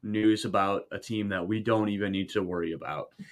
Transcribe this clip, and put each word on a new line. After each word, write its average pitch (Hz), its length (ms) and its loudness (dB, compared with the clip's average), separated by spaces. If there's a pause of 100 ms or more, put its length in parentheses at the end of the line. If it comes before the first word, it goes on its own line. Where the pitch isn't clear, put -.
news 107 400 4
about 98 480 0
a 101 80 -6
team 104 300 -4
that 90 180 -2
we 107 140 0
don't 107 260 2
even 101 240 0
need 95 200 0
to 104 120 0
worry 85 300 -2
about. 76 340 -8 (240)